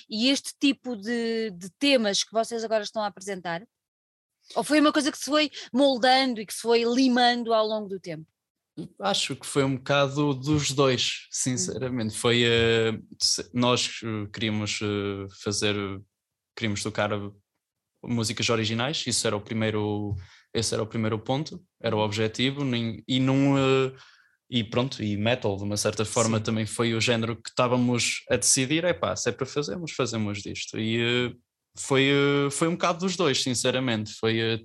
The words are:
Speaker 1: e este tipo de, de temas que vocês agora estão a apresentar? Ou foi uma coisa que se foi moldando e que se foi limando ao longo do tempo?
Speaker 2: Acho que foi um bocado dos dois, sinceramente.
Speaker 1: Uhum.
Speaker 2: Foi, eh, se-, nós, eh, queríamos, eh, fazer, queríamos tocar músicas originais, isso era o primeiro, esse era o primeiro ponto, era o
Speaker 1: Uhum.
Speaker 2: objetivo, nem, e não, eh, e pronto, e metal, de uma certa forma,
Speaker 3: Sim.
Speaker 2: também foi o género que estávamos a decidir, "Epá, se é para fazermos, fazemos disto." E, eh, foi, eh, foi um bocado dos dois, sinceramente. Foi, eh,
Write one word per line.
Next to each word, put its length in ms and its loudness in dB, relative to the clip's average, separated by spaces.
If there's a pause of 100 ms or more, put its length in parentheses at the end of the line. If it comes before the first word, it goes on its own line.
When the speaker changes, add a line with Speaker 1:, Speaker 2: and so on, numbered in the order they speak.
Speaker 1:
e 200 0
este 280 -2
tipo 380 0
de, 560 -4
de 200 -14
temas 520 2
que 80 -20
vocês 320 -2
agora 200 0
estão 200 -6
a 40 -2
apresentar? 540 -8 (920)
Ou 80 0
foi 160 4
uma 140 6
coisa 180 0
que 60 -8
se 80 -10
foi 260 2 (220)
moldando 680 4
e 60 -8
que 80 -12
se 80 -10
foi 220 4
limando 680 4
ao 140 4
longo 220 -4
do 100 -8
tempo? 260 -12 (760)
Speaker 2:
Acho 340 0
que 100 -14
foi 200 2
um 100 0
bocado 580 2
dos 380 0
dois, 580 2
sinceramente. 840 -4
Speaker 1:
Uhum. 80 -8
Speaker 2:
Foi, 220 4
eh, 540 4 (240)
se-, 320 0
nós, 480 2
eh, 300 -6
queríamos, 500 -2
eh, 460 -2 (160)
fazer, 320 0 (800)
queríamos 260 -4
tocar 280 -2 (920)
músicas 480 -2
originais, 560 -2
isso 220 -2
era 80 0
o 60 -4
primeiro, 720 -2 (380)
esse 200 -2
era 80 -2
o 60 -4
primeiro 320 -2
ponto, 420 -4 (220)
era 100 -2
o 60 0
Speaker 1:
Uhum. 60 0
Speaker 2:
objetivo, 580 -2
nem, 420 -4
e 140 0
não, 400 4
eh, 340 2 (560)
e 140 0
pronto, 400 -2
e 140 -2
metal, 400 0
de 60 -8
uma 140 -4
certa 280 0
forma, 320 2
Speaker 3:
Sim. 60 -2
Speaker 2:
também 220 -2
foi 300 -2
o 60 0
género 340 0
que 140 -14
estávamos 840 0
a 60 4
decidir, 480 2
"Epá, 300 0
se 140 -4
é 20 0
para 140 -4
fazermos, 460 -6
fazemos 500 -2
disto." 380 -8
E, 220 0
eh, 320 0 (440)
foi, 320 2
eh, 400 2
foi 200 0
um 20 0
bocado 280 0
dos 180 -2
dois, 260 2
sinceramente. 680 0
Foi, 260 0
eh, 260 0